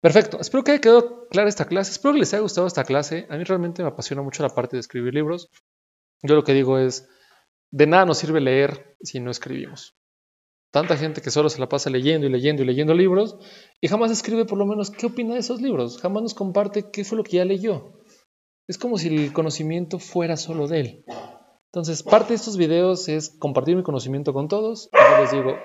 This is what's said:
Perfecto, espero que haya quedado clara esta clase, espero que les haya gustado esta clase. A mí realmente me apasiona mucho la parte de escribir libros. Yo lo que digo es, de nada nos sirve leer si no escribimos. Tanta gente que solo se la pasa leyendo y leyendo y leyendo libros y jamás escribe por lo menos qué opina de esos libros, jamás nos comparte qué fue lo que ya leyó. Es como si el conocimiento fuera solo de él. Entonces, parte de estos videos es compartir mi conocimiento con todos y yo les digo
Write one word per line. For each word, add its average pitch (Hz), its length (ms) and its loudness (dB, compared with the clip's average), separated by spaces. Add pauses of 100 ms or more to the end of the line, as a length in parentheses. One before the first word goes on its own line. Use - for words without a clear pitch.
Perfecto, 165 400 4
espero 262 240 -2
que 285 80 4
haya 294 80 2
quedado 240 480 4
clara 208 220 2
esta 202 160 -4
clase, 190 240 -4
espero 285 240 0
que 302 60 2
les 190 120 0
haya 208 100 -2
gustado 180 240 -2
esta 175 180 -2
clase. 147 440 -2
A 147 80 -10
mí 170 80 -6
realmente 175 380 -4
me 156 80 -2
apasiona - 320 -8
mucho 139 200 -6
la 135 120 -2
parte - 220 -4
de 123 40 -4
escribir 123 320 -6
libros. 151 380 -4 (720)
Yo 147 120 4
lo 151 80 6
que 147 100 2
digo 135 260 4
es, 131 300 -2 (600)
de 147 160 4
nada 175 180 6
nos 165 140 0
sirve 156 220 0
leer 139 600 0
si - 200 -10
no 123 100 -8
escribimos. - 640 -12 (760)
Tanta 160 240 2
gente 156 260 -6
que - 80 -6
solo 151 180 2
se 147 120 -6
la 127 80 -4
pasa 139 220 -4
leyendo 139 360 2
y 135 40 0
leyendo 135 320 0
y 127 40 0
leyendo 143 260 2
libros 190 460 2 (420)
y 165 80 -2
jamás 226 220 0
escribe 226 340 -2
por 208 140 -6
lo 202 80 0
menos 202 240 -4
qué - 160 -8
opina 233 280 -4
de 247 60 -4
esos 240 220 -6
libros, 135 380 -4
jamás 196 240 -4
nos 220 100 -6
comparte 202 560 -4
qué 202 140 -8
fue 226 120 -8
lo 220 80 -4
que 180 120 -4
ya 180 80 2
leyó. 190 560 -4 (680)
Es - 120 -12
como 240 200 -4
si 160 160 -2
el 147 180 0
conocimiento 160 680 -4
fuera 170 380 -4
solo 160 300 -6
de 160 140 -2
él. - 240 -8 (640)
Entonces, 165 360 -6
parte 226 280 4
de 240 40 2
estos 214 220 -6
videos 175 520 2
es 156 300 -4
compartir 143 380 0
mi 185 60 0
conocimiento 139 500 -4
con 139 160 -4
todos 220 440 -4
y - 40 4
yo 587 240 8
les - 100 2
digo 135 340 -2